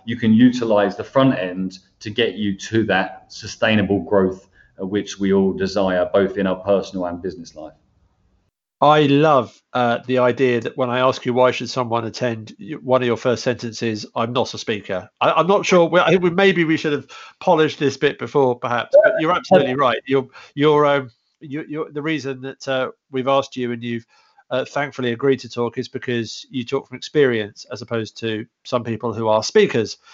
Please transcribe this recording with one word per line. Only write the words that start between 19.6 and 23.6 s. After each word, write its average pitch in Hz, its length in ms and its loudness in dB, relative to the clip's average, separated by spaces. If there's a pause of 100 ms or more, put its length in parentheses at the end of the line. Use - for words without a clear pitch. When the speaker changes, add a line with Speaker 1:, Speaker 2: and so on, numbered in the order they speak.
Speaker 2:
right. 123 320 0
You're, 135 200 0 (280)
you're, 147 320 4
um, 139 240 0 (300)
you, 151 280 -10
you're, 151 220 -8
the 143 100 -10
reason 139 400 -6
that, 135 260 -14
uh, 131 220 -2 (220)
we've 131 160 -4
asked 135 280 0
you 123 160 -4